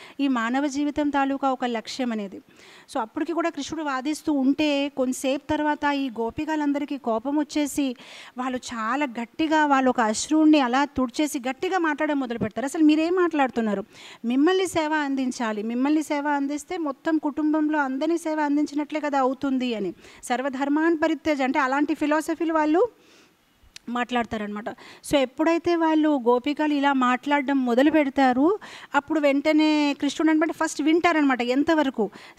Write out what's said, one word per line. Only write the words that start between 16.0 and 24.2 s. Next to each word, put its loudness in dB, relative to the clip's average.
సేవ -2
అందిస్తే -4
మొత్తం -2
కుటుంబంలో 0
అందరినీ 0
సేవ -2
అందించినట్లే -2
కదా -2
అవుతుంది" 0
అని. -4
సర్వధర్మాన్ 0
పరిత్యజ 0
అంటే 0
అలాంటి 0
ఫిలాసఫీలు -2
వాళ్ళు 2
మాట్లాడతారనమాట. -4